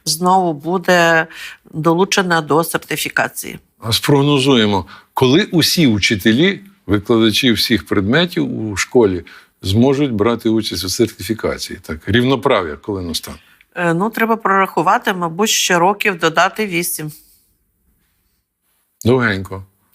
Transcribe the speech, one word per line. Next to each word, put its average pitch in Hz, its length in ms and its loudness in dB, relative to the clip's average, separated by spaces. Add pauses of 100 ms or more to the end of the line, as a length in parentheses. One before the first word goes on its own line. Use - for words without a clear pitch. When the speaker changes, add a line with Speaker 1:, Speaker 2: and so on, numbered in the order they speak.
Speaker 1:
знову 180 480 2
буде 165 760 2 (460)
долучена 170 680 0
до 151 240 0
сертифікації. - 960 -6 (220)
Speaker 2:
А 110 120 -6
спрогнозуємо, 131 920 2 (280)
коли 135 300 4
усі 170 420 2
вчителі, 113 760 2 (260)
викладачі 110 680 2
всіх - 340 -2
предметів 117 840 -2
у 101 60 -8
школі 95 480 2 (380)
зможуть 131 500 2
брати 113 360 0
участь 107 360 -2
у 92 40 -4
сертифікації? - 960 -4
Так, 78 240 -10
рівноправ'я, 117 680 0
коли 95 260 -8
настане? - 360 -10 (420)
Speaker 1:
Е, 170 140 0
ну, 196 160 -2
треба 226 260 -2
прорахувати, 196 760 0
мабуть, 180 380 -2
ще - 280 0
років 196 400 0
додати 175 480 0
вісім. 170 460 -6 (1900)
Speaker 2:
Довгенько. 104 580 0 (320)